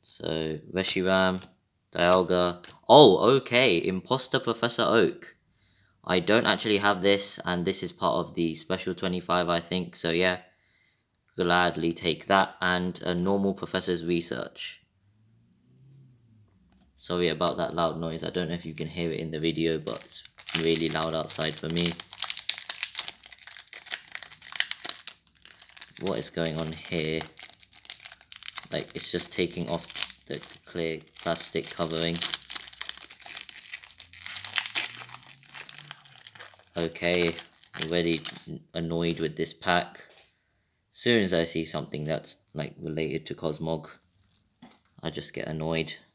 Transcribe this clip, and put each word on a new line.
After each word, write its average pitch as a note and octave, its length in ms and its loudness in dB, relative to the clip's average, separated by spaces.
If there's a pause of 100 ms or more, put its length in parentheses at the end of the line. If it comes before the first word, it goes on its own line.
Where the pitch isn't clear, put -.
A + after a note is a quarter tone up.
So, D#2+ 580 -4 (140)
Reshiram, F#2 680 2 (500)
Dialga. F2 720 4 (240)
Oh, A#2 300 12 (180)
okay, A#2+ 400 6
Imposter F#2+ 600 0
Professor A#2+ 460 0
Oak. - 520 4 (680)
I F#2 180 2
don't G2+ 260 4
actually G#2 320 4
have G2+ 240 2
this, G2+ 420 2
and F2 220 0
this F#2+ 160 -2
is F2 100 -6
part - 220 2
of E2 200 -2
the E2 200 0
special F#2 400 -4
twenty-five, F2+ 560 0
I E2+ 100 2
think. F2 340 -2
So, - 160 -2
yeah, F2+ 280 4 (1000)
gladly E2+ 560 2
take E2 340 -2
that, F#2+ 360 4
and F2+ 400 0
a F2+ 120 -2
normal G2 380 2
Professor's F2 540 -2
Research. - 760 -4 (2250)
Sorry F2 340 0
about D#2+ 300 0
that E2 160 -2
loud D#2+ 260 0
noise. D#2+ 240 -4
I E2+ 60 -4
don't F2+ 180 -2
know E2+ 60 -2
if F2 100 -8
you E2 80 -8
can D#2+ 160 -8
hear E2+ 220 -4
it D#2 100 -4
in D#2+ 120 -6
the D#2 80 -4
video, D#2+ 380 0
but D#2 240 -8
it's - 200 -12 (420)
really E2 240 2
loud D#2+ 260 0
outside D#2 400 -4
for D#2 140 -8
me. E2+ 200 2 (4000)
What - 180 -2
is - 120 -6
going E2 280 -2
on D#2+ 140 -4 (160)
here? D#2+ 320 -2 (1500)
Like, D#2 220 -4
it's - 180 -6
just - 180 -4
taking F2 380 -2
off - 240 -4 (340)
the C#2 180 -10 (200)
clear E2 340 -4 (220)
plastic - 500 -4
covering. E2 460 -2 (4000)
Okay, F2 560 0 (520)
already E2 360 0 (540)
annoyed E2+ 460 -2
with D#2 160 -4
this D#2+ 180 -4
pack. - 500 -2 (840)
Soon A#2 320 2
as F#2 100 0
I E2+ 120 4
see E2 200 -4
something D2+ 380 -6
that's, - 360 -6 (160)
like, D2+ 240 -8
related D#2 480 -4
to - 100 -8
Cosmog, D#2+ 520 -4 (1120)
I E2 100 -4
just D2 220 -10
get - 140 -8
annoyed. D#2+ 480 -2 (200)